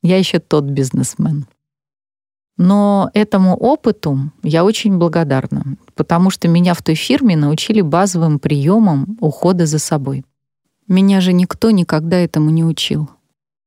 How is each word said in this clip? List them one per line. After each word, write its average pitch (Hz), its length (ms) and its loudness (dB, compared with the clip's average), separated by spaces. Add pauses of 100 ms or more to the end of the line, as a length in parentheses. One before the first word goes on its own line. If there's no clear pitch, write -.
Я 185 140 2
еще 180 220 0
тот 151 260 -2
бизнесмен. 139 800 -4 (1080)
Но 202 580 2
этому 190 420 2
опыту 151 760 -2 (120)
я 165 220 0
очень 202 340 0
благодарна, 151 800 -2 (180)
потому 175 360 0
что - 160 -4
меня 175 280 2
в - 80 -10
той 160 120 -2
фирме 240 420 0
научили 156 440 0
базовым 165 580 0
приемам 165 800 0
ухода 175 460 0
за 151 120 -2
собой. 135 460 -6 (640)
Меня 190 340 2
же 180 120 0
никто 180 380 0
никогда 170 480 0
этому 156 320 0
не 165 140 0
учил. 151 440 -4 (580)